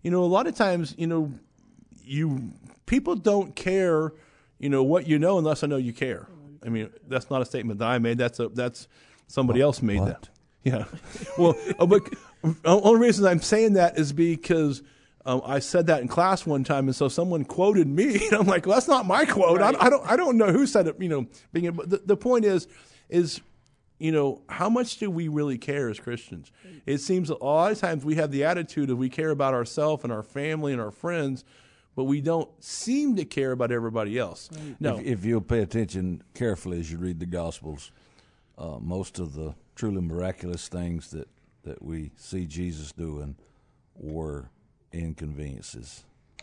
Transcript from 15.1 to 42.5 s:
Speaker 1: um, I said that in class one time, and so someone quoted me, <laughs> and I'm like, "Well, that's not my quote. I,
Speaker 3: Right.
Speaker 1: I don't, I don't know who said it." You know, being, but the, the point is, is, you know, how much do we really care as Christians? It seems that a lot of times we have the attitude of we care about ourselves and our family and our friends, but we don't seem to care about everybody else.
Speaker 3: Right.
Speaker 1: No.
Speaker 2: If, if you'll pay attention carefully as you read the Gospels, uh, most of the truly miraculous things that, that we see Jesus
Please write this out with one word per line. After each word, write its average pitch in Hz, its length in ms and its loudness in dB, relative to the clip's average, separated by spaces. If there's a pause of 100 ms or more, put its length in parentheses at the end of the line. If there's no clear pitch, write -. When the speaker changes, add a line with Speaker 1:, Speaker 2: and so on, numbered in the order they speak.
Speaker 1:
um, 131 180 0
I 135 160 -2
said 170 280 0
that 156 160 2
in 127 40 -4
class 185 380 2
one 143 180 0
time, 135 240 0
and 131 80 0
so 143 120 0
someone 170 380 -2
quoted 190 420 4
me, 202 280 2
<laughs> 202 160 2
and - 20 6
I'm 208 140 4
like, 185 200 2
"Well, 196 80 4
that's 247 120 2
not 254 200 4
my 233 180 4
quote. 185 360 4
I, 208 100 6
Speaker 3:
Right. - 100 2
Speaker 1:
I 240 80 8
don't, 269 220 2
I 240 40 6
don't 294 220 2
know 214 140 6
who 262 160 6
said 196 200 4
it." 156 140 -4
You 185 80 -2
know, 139 180 -2 (260)
being, 170 180 -2
but 170 180 -8
the, 190 80 0
the 196 200 2
point 240 280 2
is, 190 220 2 (420)
is, 170 300 0 (600)
you 160 120 -2
know, 143 380 0
how - 200 -4
much 233 280 0
do 208 140 -4
we 165 180 -4
really 147 300 -2
care 143 300 -4
as 107 100 -8
Christians? 107 520 -12 (340)
It 139 140 -2
seems 185 300 -2
that 160 120 -6
a 120 40 -6
lot 160 260 2
of 214 80 -4
times 160 260 -2
we 151 100 0
have 151 160 0
the 139 120 0
attitude 160 460 -2
of 123 80 0
we 131 120 -2
care 156 220 -4
about 139 220 0
ourselves 147 500 -2
and 123 100 -4
our 110 100 -6
family 151 500 -4
and 120 80 -4
our 107 100 -8
friends, 143 520 -4 (520)
but 131 100 -2
we 143 140 0
don't 160 300 -2 (140)
seem 269 540 -2
to 165 80 -2
care 135 260 -2
about 123 200 -2
everybody 113 460 -2
else. 95 340 -6
Speaker 3:
Right. 151 280 -14
Speaker 1:
No. 143 180 -2
Speaker 2:
If, - 80 -10
if 104 200 -4
you'll 113 160 2
pay 117 200 0
attention 92 640 -4 (100)
carefully 92 460 -4
as 80 120 -8
you 82 60 -8
read 87 220 -6
the 87 80 -8
Gospels, 82 640 -10 (680)
uh, 76 220 -12
most 87 400 -8
of 82 160 -10
the 78 180 -10 (220)
truly 101 260 -4
miraculous 87 640 -8
things 87 440 -8
that, 78 160 -12 (360)
that - 200 -16
we 78 320 -10
see 92 320 -10
Jesus 78 440 -10